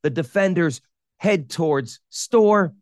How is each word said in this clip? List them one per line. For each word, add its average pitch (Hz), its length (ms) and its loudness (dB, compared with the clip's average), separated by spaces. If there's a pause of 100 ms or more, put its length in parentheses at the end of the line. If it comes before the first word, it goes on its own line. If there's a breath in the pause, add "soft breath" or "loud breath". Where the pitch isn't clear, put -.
The 151 80 0
defenders 170 680 -2 (380)
head 185 300 -2
towards 143 520 -4 (100)
Storr. 208 720 2